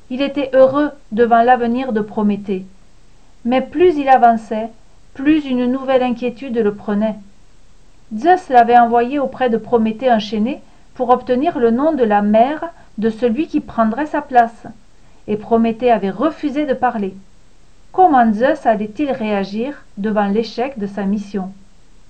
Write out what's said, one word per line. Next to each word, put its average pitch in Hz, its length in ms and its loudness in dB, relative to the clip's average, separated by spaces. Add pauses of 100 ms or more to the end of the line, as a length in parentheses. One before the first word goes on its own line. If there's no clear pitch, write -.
Il 254 140 -6
était 277 320 -4
heureux 269 360 4 (200)
devant 233 320 4
l'avenir 240 500 2
de 214 80 0
Prométhée. 202 640 -4 (800)
Mais 254 160 0
plus 302 360 2
il 269 120 -2
avançait, 226 640 2 (440)
plus 294 320 0
une 247 200 -2
nouvelle 262 360 0
inquiétude 240 560 -4
le 208 160 0
prenait. 208 420 -4 (1000)
Zeus 359 320 2
l'avait 240 300 6
envoyé 240 400 2
auprès 254 320 -2
de 226 60 0
Prométhée 226 560 0
enchaîné 220 500 -2 (320)
pour 240 160 -2
obtenir 254 480 0
le 233 140 2
nom 294 200 0
de 262 120 0
la 208 180 2
mère 254 480 2 (280)
de 214 120 -2
celui 247 380 -2
qui 302 120 -4
prendrait 226 460 -2
sa 294 160 -4
place. 240 440 0 (600)
Et 214 100 -4
Prométhée 226 540 0
avait 196 200 0
refusé 285 560 -4
de 254 80 -2
parler. 226 400 -4 (760)
Comment 269 420 4
Zeus 262 320 -2
allait-il 220 460 -2
réagir 214 720 -4 (160)
devant 208 280 -2
l'échec 226 520 -4
de 202 80 -6
sa 196 180 -8
mission ? 196 480 -6 (580)